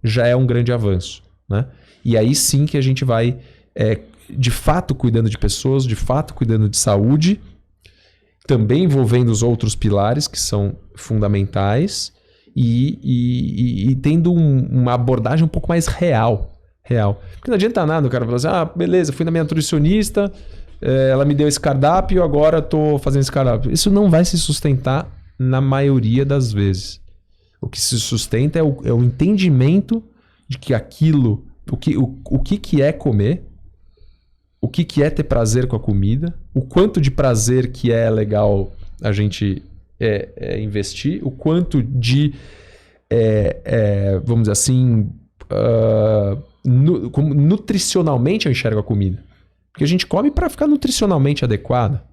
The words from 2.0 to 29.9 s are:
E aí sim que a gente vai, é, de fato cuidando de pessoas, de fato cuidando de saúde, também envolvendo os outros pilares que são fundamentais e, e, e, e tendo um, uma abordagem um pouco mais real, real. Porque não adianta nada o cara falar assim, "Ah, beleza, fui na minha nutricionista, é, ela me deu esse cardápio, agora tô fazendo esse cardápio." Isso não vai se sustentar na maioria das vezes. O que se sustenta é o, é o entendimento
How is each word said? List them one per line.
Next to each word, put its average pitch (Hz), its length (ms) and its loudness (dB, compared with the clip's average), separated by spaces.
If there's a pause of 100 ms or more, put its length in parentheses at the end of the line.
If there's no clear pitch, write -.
E 117 140 2
aí 113 180 4
sim 143 300 0
que 151 120 -2
a 139 40 2
gente 131 240 0
vai, 120 320 0 (360)
é, 110 260 -2 (300)
de 120 220 0
fato 156 420 -2
cuidando 113 360 0
de 107 80 -6
pessoas, 131 480 0
de 113 100 -2
fato - 380 -2
cuidando 113 340 0
de 104 100 -4
saúde, 139 600 2 (1040)
também 123 380 2
envolvendo 123 460 2
os 110 140 0
outros 117 320 0
pilares 107 520 0
que - 120 -10
são 101 360 -2 (200)
fundamentais 104 1160 -2 (440)
e, 123 480 0
e, 123 840 -2
e, 135 40 2
e 131 40 2
tendo 160 380 2
um, 151 260 4 (100)
uma 123 240 2
abordagem 123 520 0
um 156 40 0
pouco - 200 -4
mais 170 180 0
real, 117 680 0 (280)
real. 104 400 0 (140)
Porque - 160 -6
não 226 40 2
adianta 202 300 2
nada 156 220 0
o - 20 2
cara 123 160 -2
falar 120 120 -2
assim, 135 100 -2
"Ah, 170 180 0
beleza, 175 480 0
fui 160 120 -4
na 165 60 -2
minha 165 120 0
nutricionista, 170 880 0 (500)
é, 131 280 2
ela 135 160 2
me 147 100 2
deu 147 120 2
esse 143 120 0
cardápio, 165 640 2
agora 156 380 2
tô 151 380 0
fazendo 139 220 0
esse 131 100 -2
cardápio." 123 380 0
Isso 196 220 0
não 202 180 4
vai 165 140 6
se 180 140 0
sustentar 139 760 -2 (240)
na 127 220 0
maioria 135 640 2
das 139 300 0
vezes. 98 480 -2 (600)
O - 60 -8
que - 120 -10
se 117 200 -2
sustenta 120 580 -2
é 160 60 2
o, 135 220 0
é 123 80 0
o 120 100 2
entendimento 175 1000 2 (460)